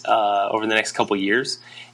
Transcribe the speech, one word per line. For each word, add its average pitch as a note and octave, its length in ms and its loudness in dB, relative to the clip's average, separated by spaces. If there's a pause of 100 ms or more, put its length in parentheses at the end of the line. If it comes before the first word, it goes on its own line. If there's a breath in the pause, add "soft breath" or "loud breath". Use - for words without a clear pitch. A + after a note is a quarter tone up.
uh, G#2 460 2
over G#2+ 160 0
the A2 80 2
next G#2+ 180 0
couple G#2+ 240 0
of G2+ 60 -2
years. A2+ 360 -2 (360 loud breath)